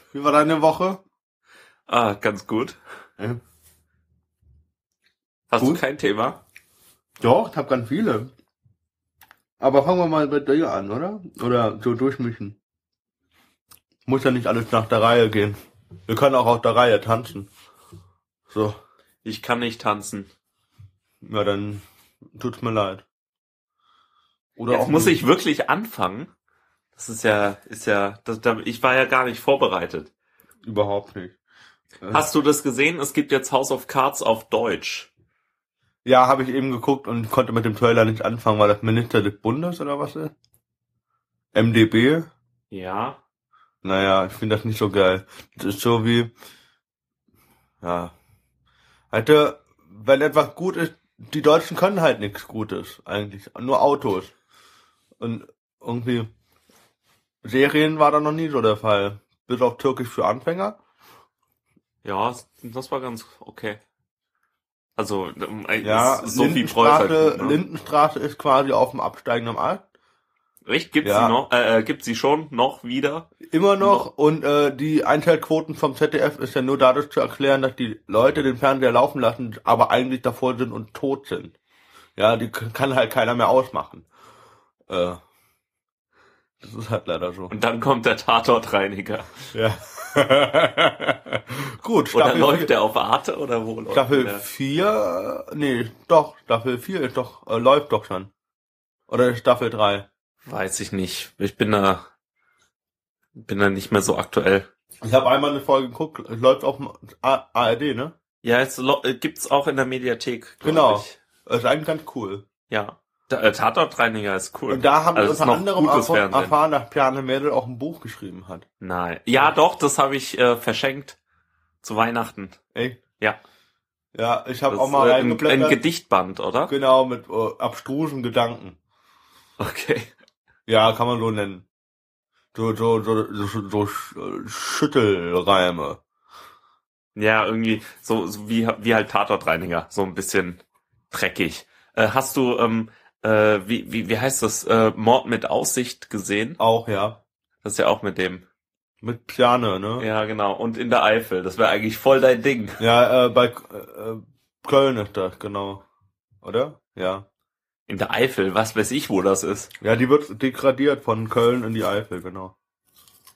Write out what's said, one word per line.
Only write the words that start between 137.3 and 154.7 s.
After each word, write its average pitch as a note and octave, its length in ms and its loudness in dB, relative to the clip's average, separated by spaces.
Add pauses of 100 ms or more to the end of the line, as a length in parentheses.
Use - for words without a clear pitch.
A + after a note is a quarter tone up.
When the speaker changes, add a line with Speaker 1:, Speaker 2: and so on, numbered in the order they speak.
Speaker 2:
irgendwie A2 360 -2 (200)
so, A2 260 -2
so G#2 220 -12
wie, A2+ 180 0 (120)
wie A2+ 160 2
halt G#2+ 160 0
Tatortreiniger, E2+ 800 -2
so G2+ 140 -4
ein F#2 120 -6
bisschen F2+ 460 -4 (500)
dreckig. - 560 -4 (280)
Äh, A2 140 4
hast C3+ 280 -2
du, B2 200 0
ähm, A2+ 320 0 (340)
äh, G#2+ 440 4
wie, A#2 240 -6
wie, G#2+ 160 -6
wie G#2+ 120 -2
heißt C3 220 -2
das, A2 220 -4
äh, A2+ 320 4
Mord A2+ 320 2
mit A2+ 220 -4
Aussicht - 600 -4
gesehen? G#2+ 500 -4
Speaker 1:
Auch, A2+ 280 2
ja. G#2+ 380 -4 (360)
Speaker 2:
Das G#2 120 -8
ist - 60 -4
ja - 80 4
auch G#2 160 2
mit F#2+ 140 -6
dem F#2 300 -6 (540)
Speaker 1:
Mit A#2 260 -10
Piane, A#2+ 520 2
ne? G#2+ 240 -6
Speaker 2:
Ja, A2 220 -2
genau. G#2+ 280 -2
Und A2+ 240 -6
in B2 120 -6
der A#2+ 140 4
Eifel. G#2+ 400 2
Das F#2 140 -6
wär A2+ 120 4
eigentlich A2 280 -2
voll C3+ 240 4
dein B2+ 200 6
Ding. B2 380 -2
Speaker 1:
Ja, A#2+ 460 6
äh, B2 40 2
bei, B2 180 4
äh, A2+ 680 -12 (520)
Köln C#3 300 4